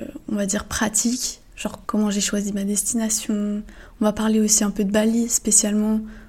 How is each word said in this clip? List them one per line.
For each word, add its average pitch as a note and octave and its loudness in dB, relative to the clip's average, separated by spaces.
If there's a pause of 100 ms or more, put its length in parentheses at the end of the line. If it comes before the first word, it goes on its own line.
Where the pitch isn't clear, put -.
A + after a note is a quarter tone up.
(320)
on - 0
va G3+ 0
dire, G3+ -2
pratiques. - -2 (140)
Genre - -8
comment G#3+ 2
j'ai G3+ 0
choisi G3+ -2
ma G3 -4
destination. G#3 -2 (380)
On G#3+ 2
va G#3+ 4
parler A3 2
aussi G#3+ 4
un G3+ 2
peu G#3 -2
de G3 0
Bali A3+ 2
spécialement. G#3+ 2 (280)